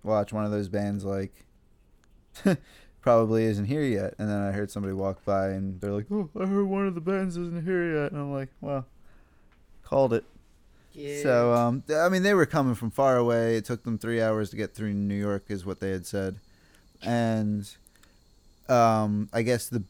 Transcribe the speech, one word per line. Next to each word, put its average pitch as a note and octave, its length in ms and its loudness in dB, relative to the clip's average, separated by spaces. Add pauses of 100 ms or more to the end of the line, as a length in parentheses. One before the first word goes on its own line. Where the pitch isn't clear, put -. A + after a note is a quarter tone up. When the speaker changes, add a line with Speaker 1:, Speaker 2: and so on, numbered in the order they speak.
Speaker 1:
watch G#2 300 0
one G#2+ 100 -2
of G#2 80 -2
those G#2 160 -2
bands, G2+ 380 -4
like, G2 400 -6 (1000)
<laughs> F#3+ 140 4 (440)
probably A2+ 440 4
isn't G#2 200 0
here C#3+ 180 -2
yet." G2+ 360 -2
And G#2+ 100 -2
then G2+ 120 -2
I G2+ 100 -2
heard G2+ 180 -4
somebody G2 240 -6
walk F#2+ 300 -4
by, G2 280 0
and F#2+ 280 -6
they're G2+ 140 -4
like, G#2 180 -4
"Oh, G3+ 260 -4
I F#3+ 80 -4
heard G3 200 0
one G3 220 0
of F#3 80 -2
the E3+ 60 -6
bands F#3+ 360 -2
isn't E3+ 260 -6
here E3+ 400 0
yet." - 80 -4
And D3 80 -8
I'm C#3+ 140 -6
like, C3+ 160 -6 (100)
"Well, C#3 260 -4 (960)
called C3+ 300 2
it." A2 140 0 (680)
Speaker 2:
Yeah. C#3+ 300 -8
Speaker 1:
So, A#2+ 300 6
um, A#2+ 340 2
th-, D3+ 100 0
I E3+ 120 4
mean, F#3 140 2
they G3+ 100 4
were F3 120 6
coming C3+ 300 0
from A2+ 160 -6
far C3+ 240 4
away. A#2 400 4
It A2 80 -2
took A#2+ 200 -6
them A2+ 140 -4
three A2+ 240 -2
hours A2 280 0
to G#2+ 80 -12
get G#2+ 180 -6
through G#2+ 180 -4
New G2+ 220 -2
York, G2+ 320 -4
is F#2+ 180 -8
what F#2+ 140 -8
they G2 120 -4
had F#2 140 -6
said. F#2+ 340 -4 (640)
And, A2 680 -2 (960)
um, A2 640 4
I A#2 100 -2
guess A#2 280 0
the A2+ 200 -2